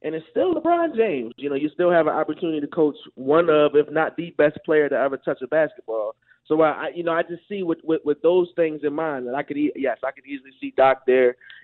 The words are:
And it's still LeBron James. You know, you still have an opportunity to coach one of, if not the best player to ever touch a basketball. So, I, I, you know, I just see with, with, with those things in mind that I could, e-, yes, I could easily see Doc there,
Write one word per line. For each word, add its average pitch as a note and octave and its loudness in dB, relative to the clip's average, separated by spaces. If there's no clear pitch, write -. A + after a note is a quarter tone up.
And D#3 -6
it's D#3+ -10
still F4+ 0
LeBron E4 0
James. C#3+ -2
You C#3+ -6
know, C#3 -2
you D3 -2
still F3 0
have E3 4
an D3 0
opportunity D#3 -4
to C#3+ -6
coach D3+ 0
one D#3 2
of, D3 4
if C#3+ 2
not D#3 -2
the E3+ -10
best D#3 2
player D3+ 2
to C#3 -2
ever C3+ 0
touch C#3 -6
a B2 -10
basketball. A2+ -4
So, D#3 0
I, D#3+ 6
I, D3 -4
you E3+ -10
know, E3 -2
I E3 0
just E3+ -12
see G3+ -6
with, E3 -2
with, D#3+ 0
with D3 -2
those F3 2
things D#3 -2
in D3 -2
mind D3 -6
that A#2+ -6
I C#3+ -4
could, C#3+ -10
e-, C#3+ 0
yes, C3 -4
I C3+ -6
could - -20
easily C3+ -14
see C#3 -10
Doc C3 4
there, B2+ 4